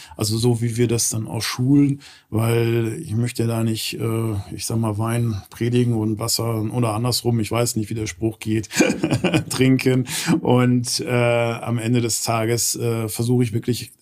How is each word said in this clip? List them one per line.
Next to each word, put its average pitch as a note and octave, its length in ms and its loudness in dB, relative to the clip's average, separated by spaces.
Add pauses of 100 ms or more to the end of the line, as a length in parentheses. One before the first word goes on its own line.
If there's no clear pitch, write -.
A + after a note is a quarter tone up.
(180)
also G#2+ 180 0
so, A#2 240 2
wie A2+ 160 -2
wir A#2+ 100 4
das A#2 220 0
dann A2 180 -4
auch A2+ 140 -6
schulen, C#3+ 640 2 (260)
weil A#2 760 0
ich D#2+ 120 -6
möchte A#2 320 0
da A2+ 180 0
nicht, A2+ 340 -2
äh, A2+ 360 -2 (200)
ich - 120 -8
sag A#2 100 -2
mal, A2 220 0
Wein A2+ 500 -2
predigen A#2+ 460 2
und G#2+ 240 0
Wasser A2+ 440 -2 (120)
oder A#2 180 0
andersrum, A#2 480 0
ich G#2 100 -2
weiß A#2 260 0
nicht, A2 120 -2
wie A2+ 60 -6
der A2 120 -4
Spruch A2 320 -4
geht, A2 300 -2 (400)
<laughs> - 400 0
trinken. C3 580 2 (360)
Und, B2 580 2
äh, - 100 -6
am A#2 680 0
Ende A#2 240 2
des A#2 200 -2
Tages, A#2 540 0
äh, A2+ 320 -2
versuche B2 360 2
ich A2 100 -2
wirklich, A#2+ 480 -4